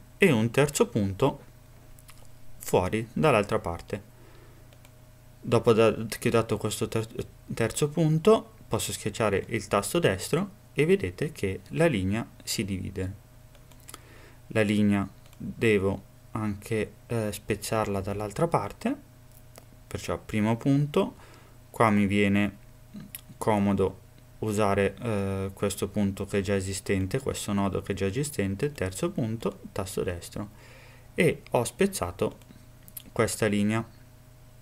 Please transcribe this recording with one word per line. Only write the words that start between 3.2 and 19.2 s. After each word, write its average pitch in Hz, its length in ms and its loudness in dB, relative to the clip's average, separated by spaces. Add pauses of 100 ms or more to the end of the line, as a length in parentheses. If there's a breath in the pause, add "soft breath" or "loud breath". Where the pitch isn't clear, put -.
parte. 95 520 -8 (1300 loud breath)
Dopo 117 320 4
da-, 110 200 6 (140)
che - 220 -4
ho - 20 4
dato 113 260 2
questo 107 300 -4
ter-, - 380 -6 (280)
terzo 117 360 0
punto, 160 640 2 (140)
posso - 240 -4
schiacciare 101 580 -2
il 117 180 -4
tasto 104 320 0
destro 147 640 0 (120)
e 143 120 2
vedete 165 460 0
che - 380 -6
la 143 160 2
linea 104 400 0 (180)
si - 220 -4
divide. 95 560 -6 (1300 loud breath)
La 110 140 2
linea 101 460 4 (300)
devo 98 640 2 (300)
anche, 107 640 -4 (140)
eh, 110 240 -2
spezzarla 104 680 -2
dall'altra 101 460 -2
parte, 160 480 -2 (880)